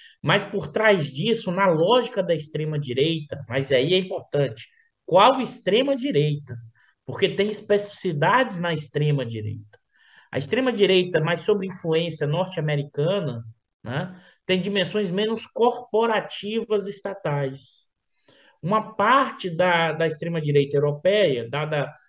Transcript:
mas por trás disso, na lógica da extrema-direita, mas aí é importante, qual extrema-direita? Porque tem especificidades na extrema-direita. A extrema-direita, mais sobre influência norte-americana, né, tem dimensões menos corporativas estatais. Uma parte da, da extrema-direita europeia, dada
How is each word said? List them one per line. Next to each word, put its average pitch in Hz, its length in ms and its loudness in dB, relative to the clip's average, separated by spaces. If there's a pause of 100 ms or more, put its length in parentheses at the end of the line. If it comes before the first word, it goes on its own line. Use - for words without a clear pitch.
(220)
mas 196 220 2
por 170 260 -8
trás 196 420 2
disso, 185 400 -2
na 190 160 2
lógica 185 560 2
da 170 100 0
extrema-direita, 151 1120 -4
mas 135 240 -4
aí 139 220 4
é 185 60 4
importante, 151 680 -4 (380)
qual 233 340 6
extrema-direita? 208 1160 0 (480)
Porque 180 240 0
tem 202 200 0
especificidades 202 1080 0
na 170 160 -2
extrema-direita. 123 1080 -4 (520)
A 131 80 -4
extrema-direita, 190 840 2
mais 170 200 0
sobre 196 260 0
influência 165 580 -2
norte-americana, 151 1160 -2 (400)
né, 156 360 -8 (280)
tem 185 120 2
dimensões 196 520 -2
menos 214 340 -2
corporativas 220 1400 0
estatais. 147 1000 -6 (720)
Uma 214 360 -2
parte 233 520 2
da, 170 440 2
da 160 160 0
extrema-direita 147 680 0
europeia, 147 720 2
dada 147 460 -4 (160)